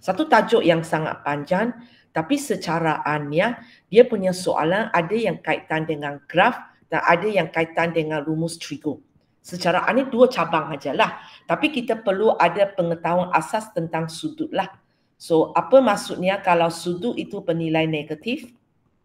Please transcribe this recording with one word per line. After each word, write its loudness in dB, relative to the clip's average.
Satu -2
tajuk 4
yang 4
sangat -4
panjang, -2
tapi -2
secaraannya -2
dia 8
punya -2
soalan 0
ada 0
yang 0
kaitan -2
dengan -6
graf 2
dan -2
ada 4
yang 0
kaitan -2
dengan -2
rumus -4
trigo. -10
Secara -2
ini 0
dua 6
cabang -2
ajalah, -2
tapi 0
kita -4
perlu 2
ada 4
pengetahuan -2
asas -2
tentang -4
sudut -8
lah. -2
So, 2
apa 6
maksudnya 0
kalau 2
sudut -4
itu -10
bernilai 0
negatif? -6